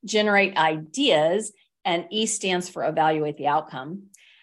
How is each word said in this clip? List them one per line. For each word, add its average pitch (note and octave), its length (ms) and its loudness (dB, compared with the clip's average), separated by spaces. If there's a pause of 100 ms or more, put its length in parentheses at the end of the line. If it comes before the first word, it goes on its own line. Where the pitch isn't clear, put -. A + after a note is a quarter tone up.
generate G3+ 520 2
ideas, D#3+ 960 2 (320)
and E3+ 260 -2
E A3 160 -2
stands F3+ 420 -2
for C#3 160 -6
evaluate D#3 520 0
the C#3+ 100 -6
outcome. D3+ 580 -4 (380)